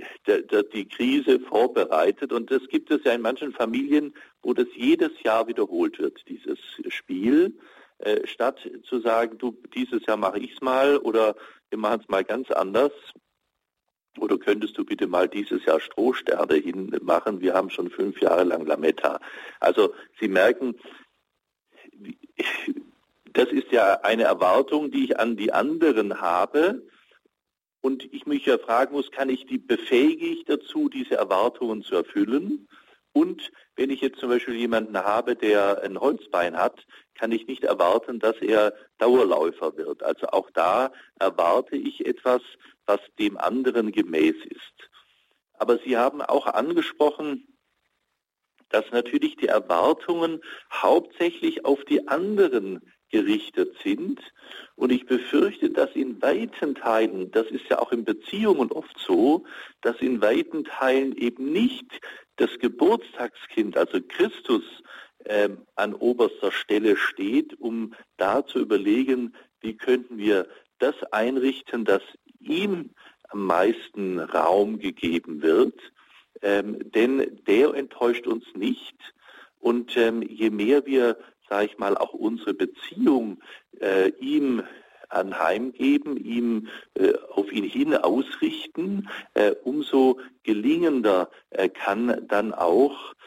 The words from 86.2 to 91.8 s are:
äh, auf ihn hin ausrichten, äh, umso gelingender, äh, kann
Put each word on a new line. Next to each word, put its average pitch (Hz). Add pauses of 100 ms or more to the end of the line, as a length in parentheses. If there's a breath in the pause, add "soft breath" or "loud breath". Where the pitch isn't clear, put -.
äh, 92 (180)
auf 101
ihn 104
hin 139
ausrichten, 160 (240 loud breath)
äh, 104
umso 131 (240 loud breath)
gelingender, 110 (200 soft breath)
äh, 95
kann 113